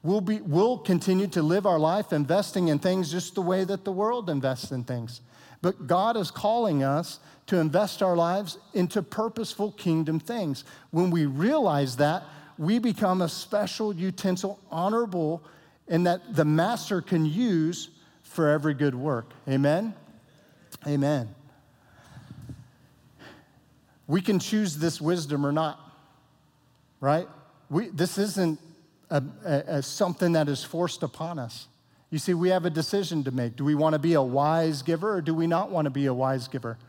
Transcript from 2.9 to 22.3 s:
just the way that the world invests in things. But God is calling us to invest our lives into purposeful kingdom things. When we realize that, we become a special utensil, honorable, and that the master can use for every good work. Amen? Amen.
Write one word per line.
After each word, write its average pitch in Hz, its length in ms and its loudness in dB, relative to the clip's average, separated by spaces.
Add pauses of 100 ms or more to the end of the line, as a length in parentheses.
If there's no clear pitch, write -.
just 175 240 -6
the 196 60 -2
way 185 220 2
that 190 220 -4
the 196 60 -4
world 214 380 -2
invests 135 420 -2
in 127 120 -6
things. 120 380 -8 (400)
But 185 240 -2
God 196 320 2
is 185 140 -4
calling 214 520 0
us 143 360 -2 (280)
to 185 100 2
invest 165 440 2
our 180 140 2
lives 170 420 0 (160)
into 185 300 0
purposeful 214 680 -4
kingdom 160 460 0
things. 180 440 -6 (260)
When 175 220 2
we 165 160 2
realize 147 680 2
that, 151 260 2 (340)
we 196 220 0
become 208 420 0
a 165 80 0
special 208 640 -4
utensil, 185 680 -4 (120)
honorable, 175 720 0 (440)
and 170 200 4
that 180 280 0
the 156 100 4
master 175 560 2
can 160 240 2
use 170 640 0 (340)
for - 240 0
every 147 260 2
good 135 220 0
work. 127 360 -4 (160)
Amen? 147 460 2 (960)
Amen. 139 480 0 (2750)